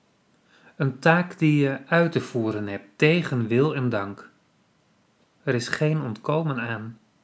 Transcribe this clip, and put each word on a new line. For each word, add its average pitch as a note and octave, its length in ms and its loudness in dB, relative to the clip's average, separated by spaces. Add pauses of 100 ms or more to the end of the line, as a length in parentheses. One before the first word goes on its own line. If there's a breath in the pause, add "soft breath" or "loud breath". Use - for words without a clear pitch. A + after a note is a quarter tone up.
(760 soft breath)
Een C3+ 240 -2
taak F3 380 2
die D3+ 240 4
je C3+ 260 0
uit E3+ 240 2
te C#3+ 100 -2
voeren G#2+ 460 -4
hebt G2+ 280 -10
tegen D3+ 520 2
wil C3+ 280 2
en B2+ 140 0
dank. G2+ 400 -6 (1120)
Er B2+ 120 0
is A#2+ 120 -2
geen D#3 340 0
ontkomen C#3 580 -4
aan. A2+ 400 -8 (240)